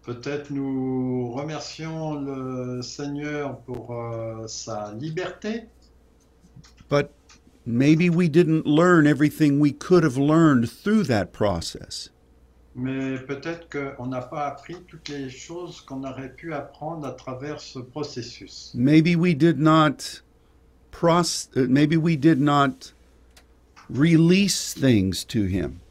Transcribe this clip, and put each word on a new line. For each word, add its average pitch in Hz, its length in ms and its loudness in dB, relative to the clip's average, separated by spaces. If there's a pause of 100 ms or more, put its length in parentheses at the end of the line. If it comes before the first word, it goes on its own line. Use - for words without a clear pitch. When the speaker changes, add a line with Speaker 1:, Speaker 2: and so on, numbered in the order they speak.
Speaker 1:
peut-être 143 440 -10
nous 127 800 -4
remercions 156 800 -8
le 131 680 -8
Seigneur 143 840 -8
pour, 120 260 -12
euh, 113 540 -8
sa 104 480 -10
liberté. 180 720 -8 (1200)
Speaker 2:
But 143 220 0 (560)
maybe 147 420 4
we 175 200 2
didn't 160 380 2
learn 160 400 6
everything 147 540 4
we 147 120 4
could 170 320 4
have 127 120 0
learned 151 540 4
through 208 380 0
that 101 240 0
process. - 760 -4 (680)
Speaker 1:
Mais 135 400 -6
peut-être 139 520 -10
qu'on 139 360 -8
n'a 127 140 -6
pas 147 260 -8
appris - 300 -12 (100)
toutes 156 220 -18
les 139 220 -8
choses 165 500 -14
qu'on 135 240 -12
aurait 131 300 -12
pu 165 180 -12
apprendre 151 540 -10
à 123 60 -10
travers 143 460 -12
ce - 200 -16
processus. - 960 -14
Speaker 2:
Maybe 156 420 4
we 175 180 2
did 147 240 2
not 156 640 2 (680)
pros-, 170 680 0
uh, 131 120 2
maybe 147 280 4
we 160 200 2
did 156 220 4
not 143 540 0 (960)
release 165 840 4
things 107 500 2
to 107 220 -2
him. 85 340 -4 (100)